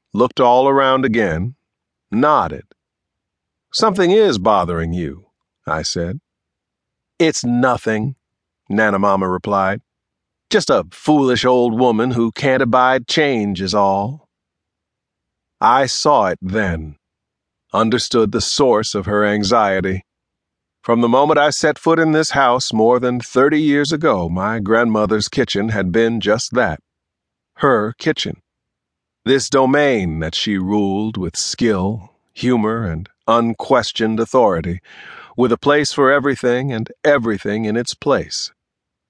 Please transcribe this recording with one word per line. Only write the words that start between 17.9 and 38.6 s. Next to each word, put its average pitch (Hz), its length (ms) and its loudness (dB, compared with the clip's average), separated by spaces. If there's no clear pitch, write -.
the 117 60 -2
source 113 540 0
of 95 140 -6
her 104 180 0
anxiety. 98 800 0
From 117 180 2
the 117 80 2
moment 147 300 4
I 147 100 4
set 147 300 -2
foot 165 180 2
in 160 140 2
this 156 260 0
house 127 340 2
more 113 280 2
than 123 200 -2
thirty 143 400 0
years 147 320 0
ago, 131 380 0
my 98 300 -4
grandmother's 107 680 0
kitchen 110 420 -4
had 98 220 -2
been 113 300 0
just 104 320 -2
that, 107 280 -2
her 117 380 0
kitchen. - 480 -6
This 131 240 2
domain 131 720 0
that 80 160 -6
she 104 220 -4
ruled 101 580 -2
with 90 220 -8
skill, 104 760 -2
humor, 117 500 -2
and 85 240 -6
unquestioned 113 960 0
authority, 92 600 0
with 120 160 2
a 113 40 0
place 143 360 0
for 135 180 4
everything 131 600 0
and 113 180 -6
everything 113 580 0
in 107 140 -2
its 120 160 -6
place. - 580 -4